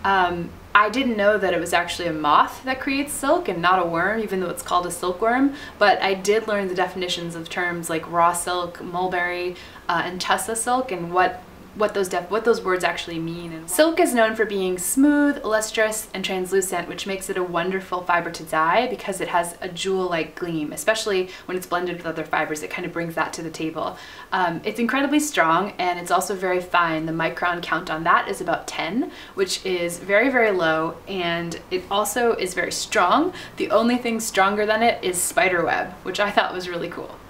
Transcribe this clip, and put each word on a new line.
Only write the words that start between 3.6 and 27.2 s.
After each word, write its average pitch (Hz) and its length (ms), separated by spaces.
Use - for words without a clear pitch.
not 180 200
a 175 60
worm, 180 340
even 190 200
though 170 100
it's - 120
called 180 240
a 170 60
silkworm, 233 640
but 208 220
I 196 140
did 208 320
learn 202 220
the 180 60
definitions 180 600
of 165 140
terms 175 420
like 160 220
raw 170 220
silk, 175 500
mulberry, 180 720
uh, 170 160
and 180 160
tussa 220 360
silk, 247 360
and 170 200
what, 180 300
what 208 180
those 196 160
def-, 175 220
what 226 160
those 202 160
words 180 220
actually 170 340
mean. 165 340
And 160 160
silk 330 320
is 254 140
known 220 200
for 220 120
being 185 320
smooth, 285 680
lustrous, 214 680
and 190 100
translucent, 185 640
which 165 180
makes 190 220
it 190 80
a 185 60
wonderful 180 580
fiber 170 300
to 165 140
dye 170 420
because 202 340
it 160 80
has 170 320
a 190 80
jewel-like 175 680
gleam, 160 380
especially 202 560
when 180 100
it's 180 120
blended 175 320
with 170 80
other 156 180
fibers. 156 380
It - 80
kind 180 160
of 170 80
brings 170 220
that 156 180
to 165 80
the 160 80
table. 160 480
Um, 170 320
it's 214 160
incredibly 277 400
strong, 175 560
and 175 220
it's 175 120
also 185 240
very 180 280
fine. 165 420
The 160 80
micron 170 500